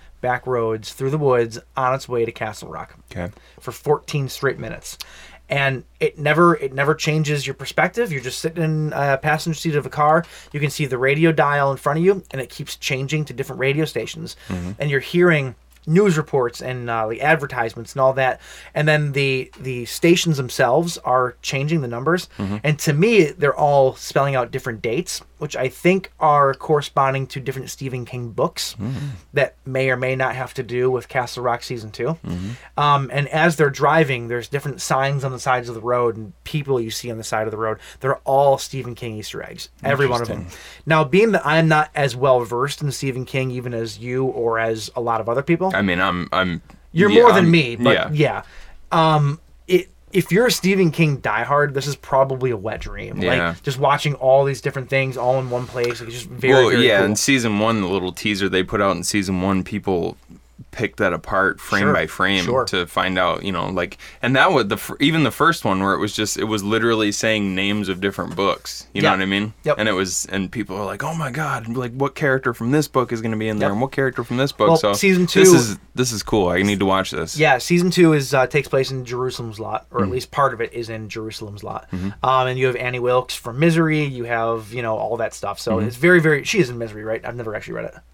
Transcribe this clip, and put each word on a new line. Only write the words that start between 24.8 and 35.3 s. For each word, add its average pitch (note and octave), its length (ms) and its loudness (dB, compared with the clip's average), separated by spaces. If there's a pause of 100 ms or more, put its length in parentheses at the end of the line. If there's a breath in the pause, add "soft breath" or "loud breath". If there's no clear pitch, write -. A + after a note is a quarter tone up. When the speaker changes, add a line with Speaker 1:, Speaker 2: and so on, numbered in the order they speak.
Speaker 1:
dates, A#2+ 400 -4 (160)
which D3+ 180 -8
I C3 140 -2
think F#3 500 0
are C#3+ 320 4
corresponding C3+ 760 0
to C#3 120 -10
different C3 300 -8
Stephen B2+ 340 -8
King A#2+ 260 -10
books - 480 -4
Speaker 2:
Mm-hmm. C3 280 -6 (260)
Speaker 1:
that C#3 220 0 (100)
may C3 240 -2
or C3 80 0
may B2+ 180 -2
not C3 220 -2
have B2+ 180 -8
to C3+ 80 -6
do B2 280 0
with B2 180 -2
Castle B2 340 -4
Rock A#2+ 200 -2
season A2 280 -10
two. A#2 180 -6 (180)
Speaker 2:
Mm-hmm. F#2 240 -6 (280 loud breath)
Speaker 1:
Um, C#3+ 320 2
and C#3 180 -2
as D#3 280 0
they're D3 140 2
driving, C#3 580 2
there's A#2 200 -4
different C#3 340 -6
signs C#3 420 -2
on C3+ 80 -4